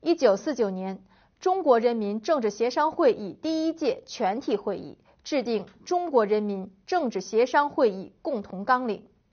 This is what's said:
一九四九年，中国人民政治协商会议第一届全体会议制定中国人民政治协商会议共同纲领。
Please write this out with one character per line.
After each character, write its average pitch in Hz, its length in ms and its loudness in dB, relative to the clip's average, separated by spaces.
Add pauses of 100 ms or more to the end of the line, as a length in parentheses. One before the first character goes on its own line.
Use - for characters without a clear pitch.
一 330 140 2
九 233 220 4
四 - 180 -4
九 208 160 0
年， 190 320 -8 (380)
中 370 240 0
国 240 160 6
人 240 160 2
民 214 240 -2
政 302 200 0
治 220 100 0
协 233 200 -2
商 302 220 0
会 294 200 4
议 196 300 -6
第 320 240 -2
一 330 60 0
届 - 340 -2
全 190 340 -2
体 262 160 -2
会 196 220 -4
议 - 180 -14 (280)
制 285 180 -2
定 214 240 -2 (180)
中 349 280 -2
国 240 120 6
人 214 200 0
民 196 280 -6 (140)
政 330 240 0
治 190 100 -4
协 220 260 2
商 285 220 2
会 285 220 2
议 190 220 -10 (100)
共 254 200 -6
同 185 220 -10
纲 254 220 0
领。 214 220 -6 (240)